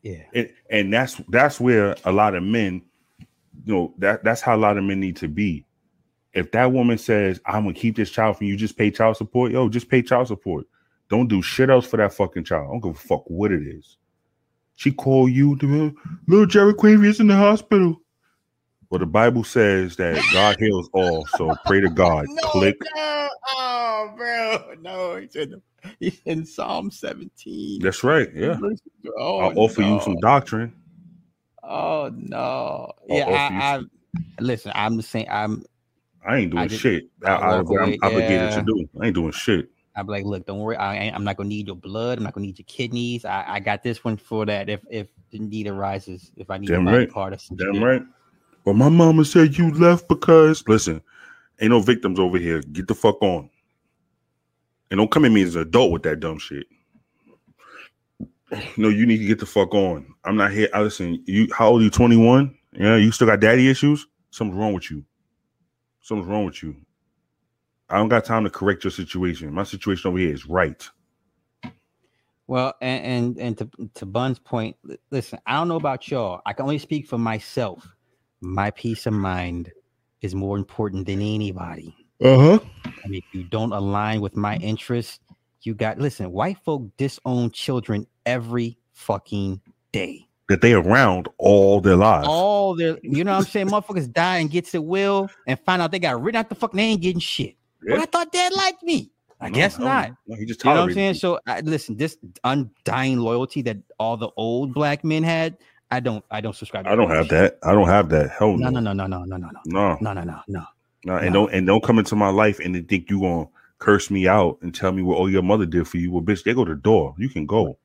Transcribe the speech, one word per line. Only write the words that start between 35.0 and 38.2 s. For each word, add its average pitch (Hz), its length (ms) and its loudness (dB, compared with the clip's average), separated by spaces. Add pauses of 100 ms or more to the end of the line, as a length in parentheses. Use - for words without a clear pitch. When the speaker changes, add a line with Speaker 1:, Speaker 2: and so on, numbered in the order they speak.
Speaker 1:
same, - 260 -8
I'm 107 340 -4 (640)
Speaker 2:
I 117 120 0
ain't 92 140 0
doing 87 120 -2
Speaker 1:
I - 40 -4
just, 107 140 -8
Speaker 2:
shit. 95 240 0 (200)
I, 98 60 2
Speaker 1:
I 95 40 4
Speaker 2:
I, 92 260 2
Speaker 1:
walk 85 80 -4
Speaker 2:
I'm 98 200 0
Speaker 1:
away, 104 140 -4
Speaker 2:
obligated 110 480 0